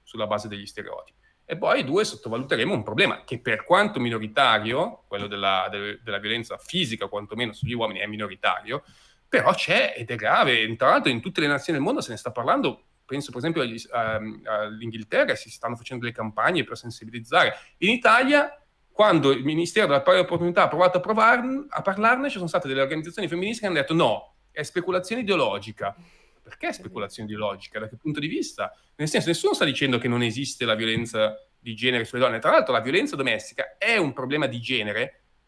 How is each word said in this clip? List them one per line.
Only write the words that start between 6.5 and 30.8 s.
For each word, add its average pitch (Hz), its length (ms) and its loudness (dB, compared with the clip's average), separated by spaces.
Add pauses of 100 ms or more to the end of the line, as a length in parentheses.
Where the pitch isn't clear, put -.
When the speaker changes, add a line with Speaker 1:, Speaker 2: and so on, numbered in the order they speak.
Speaker 1:
fisica 113 500 -4
quantomeno 107 440 -6
sugli 107 220 -6
uomini 110 260 -4
è 98 80 -2
minoritario, 104 760 -4 (440)
però - 260 4
c'è 202 420 2
ed 117 140 -10
è 123 60 -4
grave. 117 640 2
Tra 131 120 4
l'altro 202 220 4
in 117 100 -2
tutte 170 200 -4
le 147 60 2
nazioni 143 300 0
del 135 80 0
mondo 269 160 -2
se - 100 -10
ne 107 60 -10
sta - 140 -10
parlando, 143 540 0 (200)
penso 139 260 -8
per 123 80 -8
esempio 160 220 0
agli, 120 140 -2 (180)
ehm, 110 520 -4
all'Inghilterra 110 880 -2
si - 140 -14
stanno 120 260 -8
facendo 120 300 -10
delle 117 100 -6
campagne 120 480 0
per 110 140 -10
sensibilizzare. 117 760 0 (260)
In 185 100 2
Italia, 254 680 4 (320)
quando 165 420 6
il 127 120 0
Ministero 165 440 2
della 143 140 4
Pari 185 180 6
Opportunità 175 440 2
ha 156 60 6
provato 180 300 4
a - 20 2
provar-, 240 680 2
a - 140 -6
parlarne, 226 480 2
ci - 80 -6
sono 180 100 -4
state 170 220 -2
delle 135 120 0
organizzazioni 160 460 -2
femministe 190 340 -4
che 208 60 -4
hanno 180 140 0
detto: 139 120 -2
"No, 131 420 2 (140)
è 151 140 -8
speculazione 180 600 -4
ideologica." 107 720 -2 (500)
Perché - 220 -12
è 349 40 -2
Speaker 2:
È - 40 -4
vero. - 100 -14
Speaker 1:
speculazione 107 460 -10
ideologica? 104 500 -6
Da 107 80 -8
che 113 80 -16
punto 147 240 -6
di 147 80 -4
vista? - 480 -6 (220)
Nel 160 100 -2
senso, - 220 0
nessuno 370 240 2
sta - 100 0
dicendo 135 340 2
che 123 120 0
non 120 120 2
esiste 120 440 -2
la 110 100 4
violenza 113 600 0 (200)